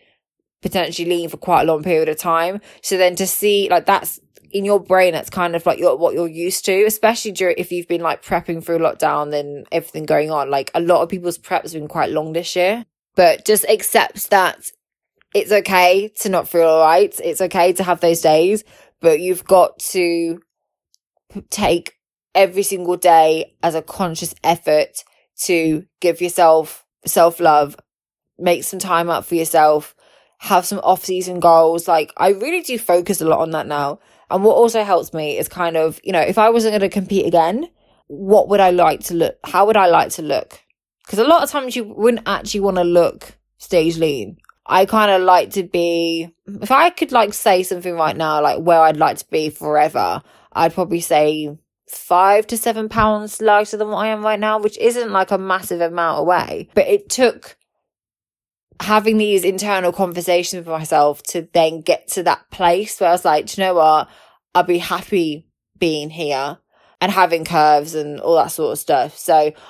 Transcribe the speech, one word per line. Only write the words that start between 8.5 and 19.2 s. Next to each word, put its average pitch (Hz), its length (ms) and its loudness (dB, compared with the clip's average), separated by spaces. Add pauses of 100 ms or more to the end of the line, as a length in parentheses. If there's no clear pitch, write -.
through 170 160 -4
lockdown 147 560 -2
and 143 380 -8
everything 156 340 -6
going 151 240 0
on. 143 200 -4
Like, 139 220 -4
a 170 80 -4
lot 170 220 2
of 170 60 -4
people's 175 280 -6
preps - 280 -6
have 160 80 -14
been 151 160 -12
quite 147 220 -4
long 156 220 -6
this 170 220 -6
year, 202 320 -2 (300)
but 175 280 4
just 208 240 2
accept - 640 0
that 185 400 0 (640)
it's 190 160 -2
okay 190 580 2 (120)
to 220 80 -4
not 180 180 -2
feel 165 220 2
all 160 160 4
right. 175 280 4 (120)
It's 165 160 -4
okay 180 320 2
to 185 100 -2
have 175 180 -2
those 165 200 2
days, 170 420 2 (380)
but 160 180 4
you've 180 260 -4